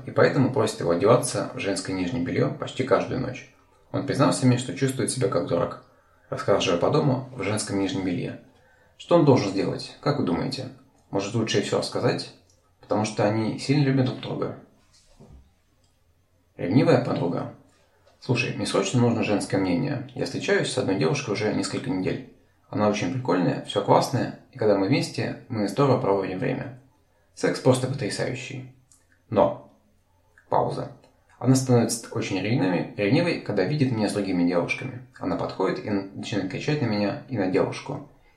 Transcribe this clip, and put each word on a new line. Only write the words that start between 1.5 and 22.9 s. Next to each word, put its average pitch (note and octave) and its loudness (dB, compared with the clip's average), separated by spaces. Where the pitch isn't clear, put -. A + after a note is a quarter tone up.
в - -10
женское F#2+ -4
нижнее F2 -2
белье D2 -2
почти - -6
каждую F2+ 0
ночь. - -8
Он - -4
признался - 2
мне, B2 6
что - -6
чувствует B2+ -2
себя G2 0
как F2 -2
дурак, - -2
расхаживая F#2+ 2
по F#2+ 2
дому C#3+ 2
в F#2+ -6
женском G#2 -2
нижнем F#2+ -2
белье. F2+ -4
Что - 4
он D3+ 6
должен G2+ 6
сделать? - -6
Как - 0
вы - -2
думаете? - -4
Может, G2 -4
лучше G#2+ 0
и G2 4
все - 0
рассказать? - -2
Потому G#2+ 0
что A2 0
они A2 0
сильно C#3+ 2
любят B2+ 4
друг - -4
друга. - -6
Ревнивая D#3 4
подруга. - -4
«Слушай, - -2
мне G2+ -4
срочно G2 2
нужно A#2 4
женское G2+ 0
мнение. F2+ 0
Я - -4
встречаюсь - 0
с - -4
одной G2 0
девушкой C#3+ 0
уже G2+ 0
несколько G2+ -4
недель. F#2 -4
Она G#2 2
очень - 0